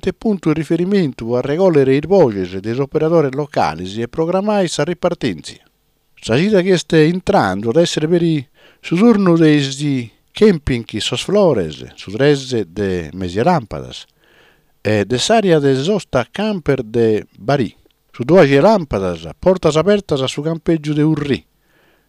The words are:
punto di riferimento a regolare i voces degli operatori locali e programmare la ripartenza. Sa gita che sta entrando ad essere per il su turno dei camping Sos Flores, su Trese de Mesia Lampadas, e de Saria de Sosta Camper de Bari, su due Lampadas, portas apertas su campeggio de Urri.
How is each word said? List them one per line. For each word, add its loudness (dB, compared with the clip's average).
punto -2
di 0
riferimento -2
a 0
regolare 2
i 0
voces 2
degli -6
operatori 0
locali -4
e -6
programmare -2
la -2
ripartenza. -6
Sa -2
gita 2
che 2
sta 0
entrando 2
ad 2
essere 0
per 2
il 0
su -4
turno 4
dei 0
camping 0
Sos -4
Flores, 0
su -16
Trese 0
de -4
Mesia -4
Lampadas, -4
e 0
de -4
Saria 2
de 2
Sosta -2
Camper -4
de 0
Bari, -4
su -10
due 6
Lampadas, 0
portas 0
apertas 0
su -6
campeggio -2
de 0
Urri. -2